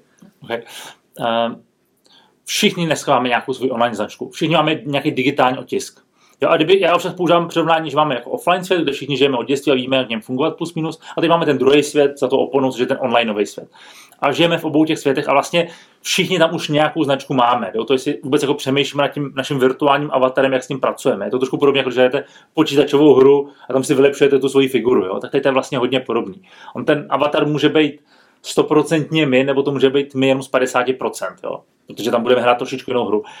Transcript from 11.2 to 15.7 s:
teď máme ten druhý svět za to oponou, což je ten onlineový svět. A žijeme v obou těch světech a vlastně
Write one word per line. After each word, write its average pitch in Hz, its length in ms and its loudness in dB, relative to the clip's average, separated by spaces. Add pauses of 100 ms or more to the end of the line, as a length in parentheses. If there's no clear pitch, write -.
teď 165 80 2
máme 165 160 2
ten 143 120 2
druhý 139 260 4
svět 143 360 0
za 127 80 0
to 131 120 2
oponou, 131 320 0
což 113 80 -6
je 123 60 0
ten 131 160 -2
onlineový 117 440 0
svět. - 240 -14 (500)
A 139 120 0
žijeme 165 260 2
v 160 80 -6
obou 151 200 2
těch 156 140 -2
světech 143 300 -2
a 139 40 2
vlastně 165 340 0 (340)